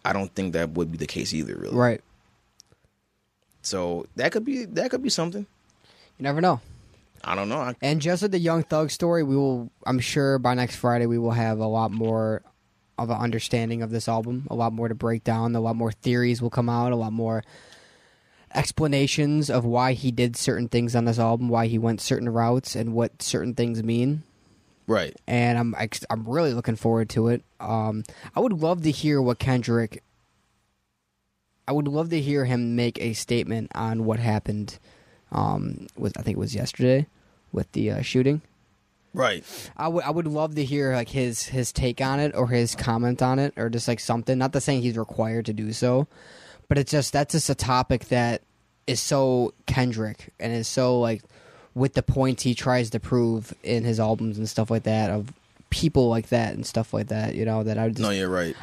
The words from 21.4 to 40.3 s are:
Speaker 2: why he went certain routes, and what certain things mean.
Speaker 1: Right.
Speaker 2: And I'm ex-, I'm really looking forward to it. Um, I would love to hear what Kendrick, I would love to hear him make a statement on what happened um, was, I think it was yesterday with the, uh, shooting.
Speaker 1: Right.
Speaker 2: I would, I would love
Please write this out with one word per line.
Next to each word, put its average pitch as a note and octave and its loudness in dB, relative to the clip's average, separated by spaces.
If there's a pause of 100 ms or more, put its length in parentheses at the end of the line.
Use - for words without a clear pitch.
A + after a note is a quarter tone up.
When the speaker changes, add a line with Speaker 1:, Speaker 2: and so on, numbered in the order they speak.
Speaker 2:
why A#2 2
he A2+ 0
went A2+ 0
certain A#2+ -2
routes, A#2 0
and A2+ -2
what A#2 -2
certain A2+ -2
things A#2 -2
mean. B2 0 (640)
Speaker 1:
Right. G2 0 (100)
Speaker 2:
And A#2+ 2
I'm A#2 0
ex-, - -6
I'm A2 -4
really D3 2
looking A#2 -2
forward A2+ 2
to A2+ 2
it. A#2+ 0 (160)
Um, A2 -2 (320)
I - 0
would A#3 2
love E3 0
to D#3 2
hear D3 2
what B2 2
Kendrick, A#2 0 (1700)
I C3 -2
would D3 0
love D#3 -2
to E3 0
hear C#3+ 2
him A#2+ 0
make A#2+ 0
a A2+ -2
statement A2+ -2
on A2+ -2
what A2 2
happened G#2+ -2 (540)
um, - -2 (100)
was, G2+ -4
I A2 -8
think G#2+ -2
it - -4
was A2 -4
yesterday B2+ 2 (460)
with - -2
the, G#2+ 0
uh, G2+ -2
shooting. C#3 2 (720)
Speaker 1:
Right. G#2+ 0 (320)
Speaker 2:
I D#3 -4
would, E3+ -2
I C#3+ -2
would E3 -2
love D3+ -2